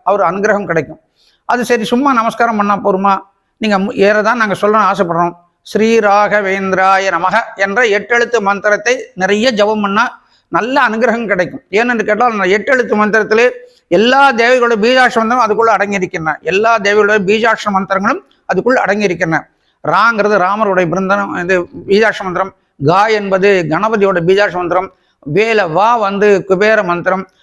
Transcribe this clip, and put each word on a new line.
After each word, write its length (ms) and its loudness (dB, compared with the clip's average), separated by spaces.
அவர் 160 0
அனுகிரகம் 460 0
கிடைக்கும். 340 -4
அது 200 -2
சரி, 180 0
சும்மா 300 0
நமஸ்காரம் 440 -2
பண்ணா 200 0
போருமா? 420 0
நீங்க 220 0
மு-, 160 -4
ஏறதான் 380 2
நாங்க 280 -2
சொல்லணும்னு 320 2
ஆசைப்படுறோம். 380 -2
"ஸ்ரீ 380 0
ராகவேந்திராய 1120 0
நமக" 240 0
என்ற 280 0
எட்டு 320 0
எழுத்து 260 0
மந்திரத்தை 720 -2
நிறைய 360 0
ஜபம் 320 0
பண்ணா 400 -2
நல்ல 420 0
அனுகிரகம் 380 -2
கிடைக்கும். 340 -4
ஏனென்று 320 0
கேட்டால், 280 0
அந்த 120 -4
எட்டு 280 0
எழுத்து 340 0
மந்திரத்திலே 440 2
எல்லா 440 4
தேவிகளோட 440 2
பீஜாட்சர 480 2
மந்திரம் 160 0
அதுக்குள்ள 300 0
அடங்கியிருக்கின்றன. 720 -2
எல்லா 360 0
தேவிகளோட 420 0
பீஜாட்சர 500 0
மந்திரங்களும் 540 -2
அதுக்குள்ள 240 0
அடங்கியிருக்கின்றன. 640 -2
ராங்கிறது 500 2
ராமருடைய 500 0
பிருந்தனம், 560 -2
இது 240 -2
பீஜாட்சர 360 0
மந்திரம். 320 -4
கா 220 4
என்பது 600 0
கணபதியோட 560 0
பீஜாட்சர 280 2
மந்திரம். 400 -4
வேல 380 0
வா 260 2
வந்து 480 2
குபேர 380 2
மந்திரம். 440 -2